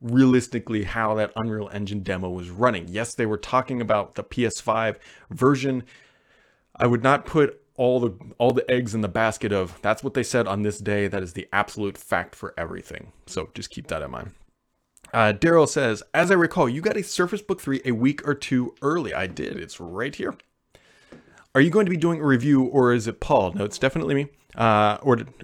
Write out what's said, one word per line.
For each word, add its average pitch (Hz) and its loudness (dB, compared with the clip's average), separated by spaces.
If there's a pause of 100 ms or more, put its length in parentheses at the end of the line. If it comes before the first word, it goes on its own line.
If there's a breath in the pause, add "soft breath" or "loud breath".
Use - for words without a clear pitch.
realistically 120 2
how 110 -2
that 107 -2
Unreal 107 -6
Engine 101 -6
demo 92 -4
was 90 -8
running. 95 0
Yes, 104 -6
they 120 -2
were 107 -2
talking 127 -2
about 104 -2
the 101 -10
P - -4
S 110 -4
five 110 -2 (320 loud breath)
version. 131 0 (920 soft breath)
I - 0
would 120 2
not 135 2
put 143 0 (140)
all 127 2
the, 120 0 (240)
all 123 4
the 123 0
eggs 123 0
in 113 -2
the 104 -2
basket 110 -2
of, 92 -4
"That's 107 -2
what 139 -4
they 127 0
said 117 0
on 101 -2
this 104 -2
day. 101 -2
That 95 -4
is 90 -10
the - -12
absolute 101 -2
fact - -4
for - -14
everything." 85 -10 (120)
So - -10
just - -14
keep - -16
that 80 -6
in 69 -10
mind. 62 -12 (800)
Uh, 110 4
Daryl 165 6
says, 120 -2 (100)
"As 170 2
I 196 6
recall, 170 2
you 156 -4
got 214 -2
a 202 -4
Surface 185 -2
Book - -6
three 135 -2
a 131 0
week 131 0
or 147 2
two 127 -2
early." 143 -2
I 85 -2
did. 85 -8
It's - -14
right 101 -8
here. 190 -8 (1200 loud breath)
"Are 135 6
you 165 6
going 202 4
to 170 0
be 185 0
doing 165 0
a 151 -2
review, 135 4
or 123 4
is 113 0
it 107 -8
Paul?" 98 2
No, 101 -2
it's 104 -6
definitely 139 0
me. 139 -2 (260)
Uh, 107 4
or 131 4
did, 117 -6 (160)